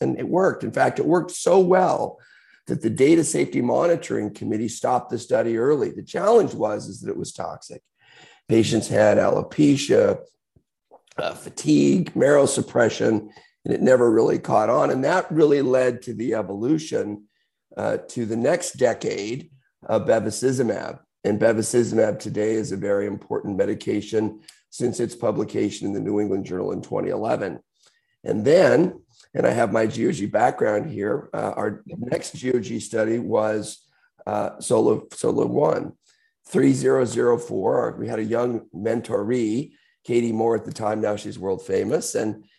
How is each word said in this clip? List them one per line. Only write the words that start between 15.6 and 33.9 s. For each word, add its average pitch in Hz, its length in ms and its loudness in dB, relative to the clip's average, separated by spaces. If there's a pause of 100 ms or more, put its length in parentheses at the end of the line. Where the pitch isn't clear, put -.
led 127 420 2
to 120 100 -10
the 110 220 -4
evolution, 104 920 -4 (500)
uh, 107 220 -2 (100)
to 120 180 -6
the 110 120 -4
next 151 400 -2
decade 110 760 -2 (340)
of 107 220 -2
bevacizumab. 110 920 -2 (260)
And 104 140 0
bevacizumab 110 800 2
today 107 360 -2
is 110 180 -4
a 98 60 -6
very 101 300 -2
important 101 500 -6
medication 107 800 -2 (300)
since 120 320 -4
its - 140 -4
publication 110 680 -4
in 101 80 -4
the 101 60 -6
New 104 220 -2
England 98 240 -2
Journal 92 260 -6
in 92 100 -6
twenty 98 280 -6
eleven. 101 500 -4 (640)
And 107 180 -2
then, 151 580 4 (320)
and - 120 0
I - 60 2
have 117 200 0
my 113 140 2
G 110 220 -2
O 196 40 0
G 117 140 -4
background 107 640 0
here, 107 440 -4
uh, 107 220 -4
our 104 300 -4
next 123 500 -8
G 127 160 -4
O 123 80 2
G 110 200 -6
study 113 400 -2
was, 107 640 -2 (400)